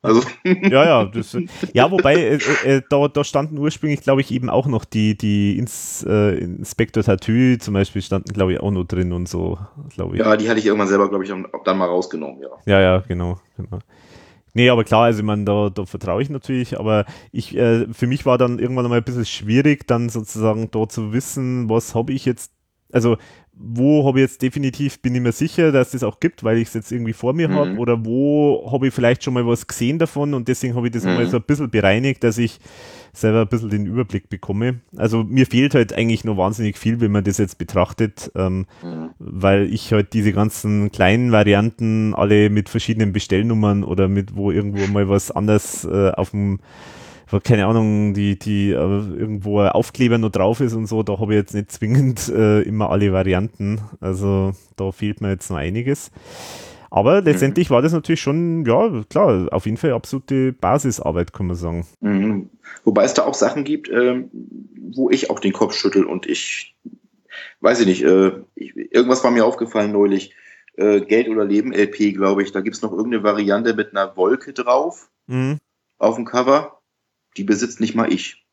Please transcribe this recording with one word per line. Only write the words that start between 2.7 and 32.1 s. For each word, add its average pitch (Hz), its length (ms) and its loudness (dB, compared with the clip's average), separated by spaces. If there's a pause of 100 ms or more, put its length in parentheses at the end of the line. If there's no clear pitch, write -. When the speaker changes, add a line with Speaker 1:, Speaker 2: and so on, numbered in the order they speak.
Speaker 2:
da, 143 180 4
da 143 160 -2
standen 151 340 -4
ursprünglich, 147 440 -2
glaub 135 180 2
ich, 139 120 -2
eben 123 200 -2
auch 135 160 2
noch 117 180 -2
die, 107 320 0
die 101 400 2
Ins-, - 500 -8
äh, 104 300 2
Inspektor 95 680 -4
Tattoo 117 560 2
zum 104 140 -8
Beispiel 98 300 0
standen, 98 300 -4
glaub 95 180 0
ich, 82 80 -2
auch 101 120 -2
noch 92 120 -2
drin 90 300 -2
und 87 140 -4
so, 85 300 -4 (380)
glaub 87 180 -6
ich. 92 60 -4
Speaker 1:
Ja, 107 180 4
die 110 120 -2
hatte 110 100 2
ich 107 80 -4
irgendwann 101 200 2
selber, 98 220 2
glaub 98 140 -4
ich, 101 60 -8
dann, 95 180 -10 (160)
dann 95 140 0
mal 92 100 -2
rausgenommen, 78 540 -6
ja. 67 80 -14 (180)
Speaker 2:
Ja, 98 140 6
ja, 92 260 6
genau, 87 320 -4 (180)
genau. 101 220 -12 (760)
Nee, 123 160 6
aber 117 160 4
klar, 113 200 4
also 113 140 2
ich 107 60 -4
mein, 104 200 -2
da, 104 240 2
da 98 160 -8
vertraue 92 360 -6
ich 139 80 -6
natürlich, 131 500 -6
aber 107 260 0 (260)
ich, - 260 -8
äh, 117 340 2
für 120 160 -4
mich 131 180 -4
war 127 120 4
dann 120 220 0
irgendwann 123 260 -2
einmal 120 140 2
ein 110 60 -4
bisschen 123 200 -4
schwierig, 135 640 0
dann 120 220 0
sozusagen 110 640 -2
da 110 160 -2
zu 107 260 -8
wissen, 127 560 -4
was 113 260 -2
hab 117 140 -2
ich 135 160 -6
jetzt, - 260 -4 (420)
also 120 240 2 (400)
wo 131 480 2
hab 135 120 2
ich 135 40 4
jetzt - 200 0
definitiv, 135 600 -4
bin 123 140 -2
ich 123 60 -2
mir 120 100 0
sicher, 160 400 2
dass 131 200 2
das 123 120 -6
auch - 160 -4
gibt, - 240 -4
weil 113 140 2
ich's 113 160 -2
jetzt 113 180 -8
irgendwie 113 220 -4
vor 123 180 -2
mir 160 160 0
Speaker 1:
Mhm. - 80 0
Speaker 2:
hab, 95 240 0
oder 117 260 0
wo 143 640 2
hab 127 140 -2
ich 135 100 0
vielleicht 123 300 2
schon 131 100 -4
mal 123 140 0
was 117 200 0
gesehen 131 300 -2
davon 147 360 -2
und 123 160 -4
deswegen 123 260 -2
hab 123 80 -2
ich 117 80 -2
das 117 140 -4
Speaker 1:
Mhm. 92 100 0
Speaker 2:
mal 117 120 0
so 127 100 -2
ein 113 60 -2
bisschen 147 260 -2
bereinigt, 110 560 2